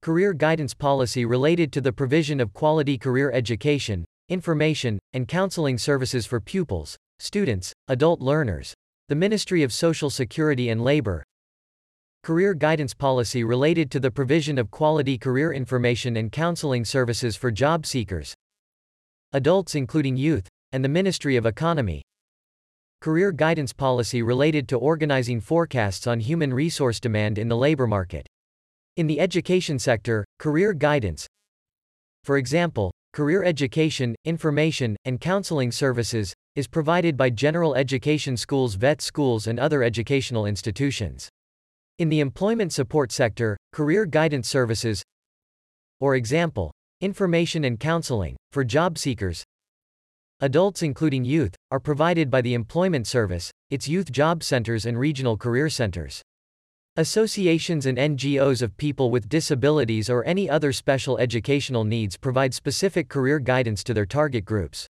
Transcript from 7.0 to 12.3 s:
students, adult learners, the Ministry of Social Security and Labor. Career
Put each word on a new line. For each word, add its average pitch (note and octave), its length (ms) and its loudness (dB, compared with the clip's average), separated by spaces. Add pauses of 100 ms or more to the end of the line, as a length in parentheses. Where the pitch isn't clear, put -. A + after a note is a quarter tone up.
students, C3+ 540 -2 (160)
adult D3 320 2
learners, B2+ 540 -2 (340)
the C#3+ 80 0
Ministry F#3 460 0
of C3 100 0
Social D#3 380 0
Security C3 580 0
and A2+ 160 0
Labor. A2+ 400 0 (1000)
Career F3+ 320 2